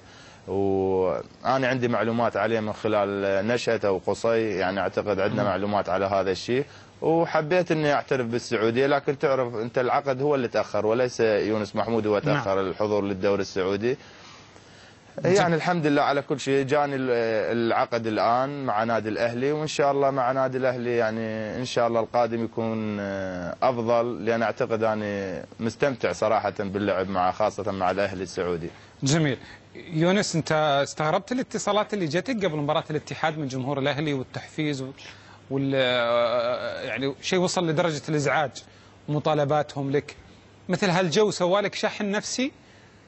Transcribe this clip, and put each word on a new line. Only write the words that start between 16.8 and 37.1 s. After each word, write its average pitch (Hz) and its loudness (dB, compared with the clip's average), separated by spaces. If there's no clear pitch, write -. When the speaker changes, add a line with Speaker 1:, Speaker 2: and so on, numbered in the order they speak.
Speaker 1:
ال-، 131 -2
العقد 117 0
الآن 123 2
مع 110 0
نادي 110 0
الأهلي، 117 0
وإن 151 -2
شاء 143 2
الله 139 2
مع 131 0
نادي 131 0
الأهلي 123 0
يعني 110 -2
إن 127 -4
شاء 120 2
الله 117 2
القادم 117 0
يكون، 110 -4
آه، 95 -6
أفضل، 117 2
لأن 117 2
أعتقد 110 0
أني 101 -2
مستمتع 117 0
صراحة 104 0
باللعب 98 0
مع، 92 2
خاصة 101 -2
مع 95 0
الأهلي 95 0
السعودي. 87 -4
Speaker 2:
جميل. 143 2
يونس، 175 0
أنت 156 2
استغربت 160 -2
الاتصالات 208 -2
اللي 196 -2
جتك 185 -2
قبل 156 -2
مباراة 151 0
الاتحاد 151 -2
من 151 -4
جمهور 131 -4
الأهلي 143 0
والتحفيز 135 -4
وال-، 135 -10
وال-، 135 0
آه، 120 2
يعني 127 -4